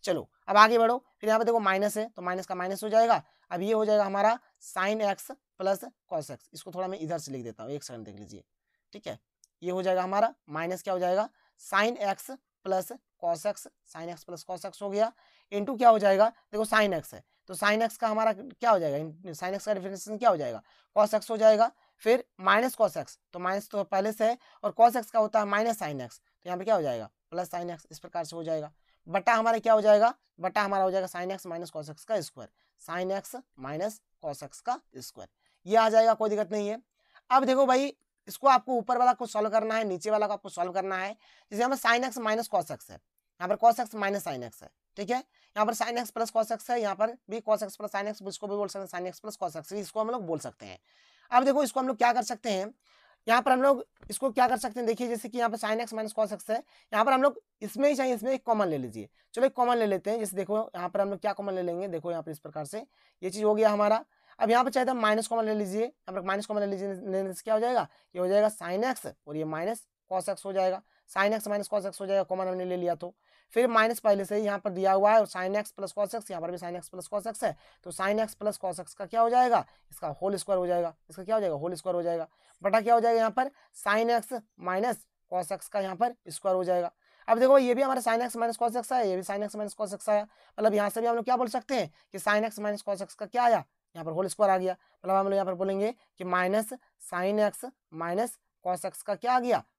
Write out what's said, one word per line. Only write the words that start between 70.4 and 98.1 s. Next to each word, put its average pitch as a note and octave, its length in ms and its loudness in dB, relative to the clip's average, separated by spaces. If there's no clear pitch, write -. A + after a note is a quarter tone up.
हो G3 80 -8
जाएगा, F#3 300 0
sin G#3 280 0
x G#3+ 100 -8
minus G#3 200 -4
cos G3+ 180 -4
x G3 140 -10
हो G3 60 -8
जाएगा, G3 180 0
कॉमन F#3 240 -4
हमने F#3 160 -4
ले F3+ 120 -4
लिया F3 180 -2
तो। F3 200 -10
फिर A#3+ 140 4
माइनस A3+ 320 4
पहले G3+ 240 4
से G3+ 120 -4
ही G#3+ 80 0
यहाँ G3+ 140 -2
पर G3 120 -4
दिया F#3+ 220 2
हुआ G3+ 200 6
है A3+ 80 8
और G3+ 60 2
sin F#3 300 -4
x G#3+ 160 -4
plus G3 200 -10
cos G#3 220 -4
x, A3 160 -8
यहाँ F3 120 -8
पर E3+ 80 -6
भी F3 80 -8
sin F3 180 -10
x F3 140 -14
plus F3+ 180 -14
cos G3+ 200 -6
x A3+ 160 -8
है, E3 120 0
तो F3+ 80 -12
sin G#3 320 -2
x G#3+ 120 -10
plus G#3 220 -4
cos F3+ 220 -6
x - 140 -16
का G3 120 -10
क्या A3+ 140 0
हो A#3 100 4
जाएगा, B3 340 4
इसका - 180 -10
होल G3 160 0
स्क्वायर F#3 220 -2
हो F3+ 80 0
जाएगा, F3 280 0
इसका F3+ 140 -16
क्या G#3+ 100 -2
हो A3 60 2
जाएगा, E3+ 160 0
होल E3+ 180 -4
स्क्वायर F3 220 -4
हो F3 60 -2
जाएगा, E3+ 240 -2
बटा G3+ 180 2
क्या A#3 140 4
हो A#3 60 6
जाएगा A#3 180 4
यहाँ A3+ 120 2
पर C4 200 -2
sin A3 340 2
x A#3 280 -2
minus G3 320 0
cos F3+ 200 -4
x F#3 160 -10
का G#3 120 -4
यहाँ F#3 160 -6
पर A#3+ 180 -2
स्क्वायर F#3 280 -2
हो F#3 80 0
जाएगा। F3 260 0
अब A3+ 100 4
देखो C4 200 8
ये B3 160 4
भी C4+ 80 0
हमारा C4 200 0
sin A#3 260 0
x A3+ 80 -10
minus A#3 220 -2
cos A#3 180 0
x B3 160 -4
आया, B3+ 100 2
ये F#3+ 140 0
भी F#3 60 -4
sin G3+ 260 -6
x G#3+ 80 -12
minus G#3 180 -8
cos G3+ 200 -6
x - 140 -8
आया, G#3 180 2
मतलब G#3+ 160 4
यहाँ G3+ 160 2
से A3+ 100 -6
भी A#3 60 0
हम A#3 100 2
लोग A3+ 80 -2
क्या B3 120 2
बोल B3 120 0
सकते B3+ 260 -4
हैं F#3 160 0
कि G3 60 -10
sin G#3+ 320 2
x G#3+ 80 -16
minus G#3 240 -4
cos G3 240 -4
x - 80 -20
का G#3 120 -12
क्या A#3+ 180 0
आया, G#3+ 200 4
यहाँ E3 100 -12
पर D#3+ 80 -6
होल F#3 160 0
स्क्वायर G3 240 4
आ F#3+ 60 4
गया, F#3 140 0
मतलब - 440 -4
हम G3 80 4
लोग G3 100 0
यहाँ G3 120 2
पर F#3 80 -4
बोलेंगे G3 400 -2
कि F#3 80 -10
minus F#3 460 0
sin F#3+ 340 -2
x G#3 200 -4
minus F3 360 -2